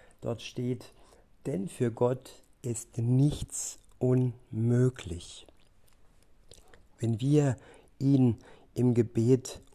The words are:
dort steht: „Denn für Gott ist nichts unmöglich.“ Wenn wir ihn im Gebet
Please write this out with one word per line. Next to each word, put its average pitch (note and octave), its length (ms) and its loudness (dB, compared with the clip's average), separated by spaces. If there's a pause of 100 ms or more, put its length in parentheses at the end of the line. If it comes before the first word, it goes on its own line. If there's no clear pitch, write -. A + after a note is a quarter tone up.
(220)
dort A#2 200 -6
steht: B2 520 -8 (520)
„Denn F3 220 -6
für A#2+ 240 -2
Gott B2 400 -2 (300)
ist - 360 -8
nichts B2+ 800 0 (180)
unmöglich.“ B2 1500 -2 (1500)
Wenn A2+ 200 -2
wir C#3 340 2 (420)
ihn C3 400 4 (360)
im B2 200 2
Gebet A#2 680 0 (140)